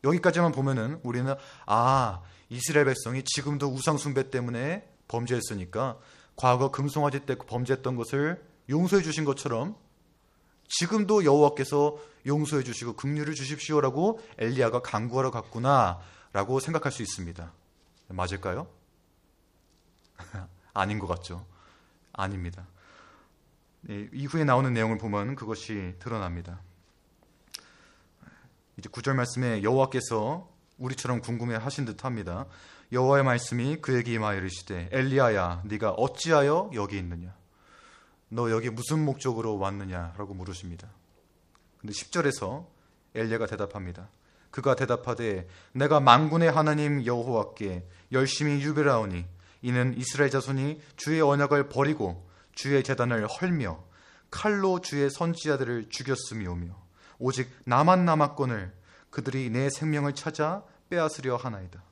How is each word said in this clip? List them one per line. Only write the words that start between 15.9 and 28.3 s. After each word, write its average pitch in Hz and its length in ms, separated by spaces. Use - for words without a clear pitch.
생각할 151 320
수 - 120
있습니다. 85 480
맞을까요? 92 580
<laughs> - 560
아닌 101 260
것 98 80
같죠? 87 380
아닙니다. 92 540
네, 104 320
이후에 143 300
나오는 131 300
내용을 113 240
보면 104 380
그것이 104 640
드러납니다. 87 640